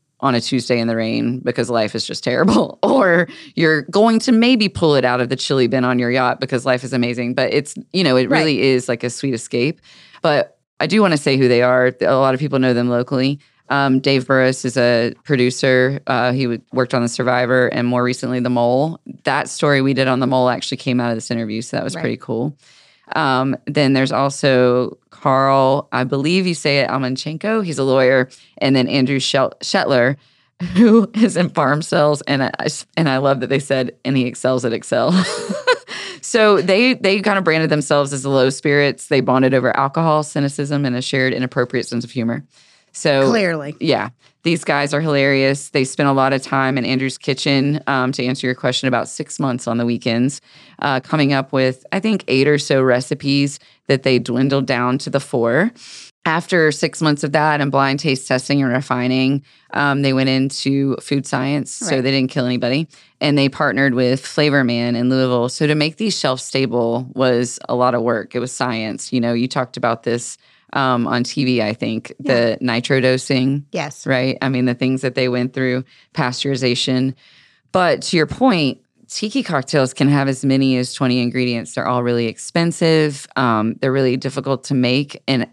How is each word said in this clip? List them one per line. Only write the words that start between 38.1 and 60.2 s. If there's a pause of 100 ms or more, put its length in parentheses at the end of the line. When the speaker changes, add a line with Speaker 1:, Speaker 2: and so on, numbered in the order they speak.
Speaker 1:
as
the
low
spirits.
They
bonded
over
alcohol,
cynicism,
and
a
shared
inappropriate
sense
of
humor. (480)
So
Speaker 2:
Clearly.
Speaker 1:
yeah, (340)
these
guys
are
hilarious.
They
spend
a
lot
of
time
in
Andrew's
kitchen,
um,
to
answer
your
question,
about
six
months
on
the
weekends, (380)
uh,
coming
up
with,
I
think,
eight
or
so
recipes (280)
that
they
dwindled
down
to
the
four. (540)
After
six
months
of
that
and
blind
taste
testing
and
refining, (280)
um,
they
went